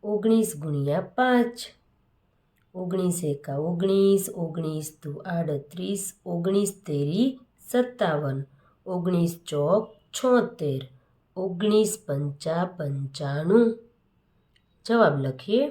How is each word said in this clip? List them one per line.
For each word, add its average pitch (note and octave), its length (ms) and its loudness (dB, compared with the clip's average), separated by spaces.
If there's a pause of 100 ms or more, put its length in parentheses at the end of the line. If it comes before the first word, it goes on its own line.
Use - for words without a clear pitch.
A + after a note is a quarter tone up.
ઓગણીસ G#3+ 520 2
ગુણ્યા D3 440 -2
પાંચ. B3 560 2 (1160)
ઓગણીસ F3+ 500 -2
એકા C#3+ 340 -4
ઓગણીસ, G3 640 2 (100)
ઓગણીસ D#3 540 -6 (140)
દુ D3 100 -8 (140)
આડત્રીસ, E3+ 800 -4 (220)
ઓગણીસ F#3+ 460 0 (120)
તેરી D#3+ 540 -2 (300)
સત્તાવન, D#3+ 680 0 (480)
ઓગણીસ F3 480 0 (100)
ચોક D#3 400 2 (260)
છોતેર, F3 720 0 (540)
ઓગણીસ G#3 640 2
પંચા D3 640 -4
પંચાણું. D3 1040 0 (1200)
જવાબ A3 320 4
લખીએ. D#3+ 520 0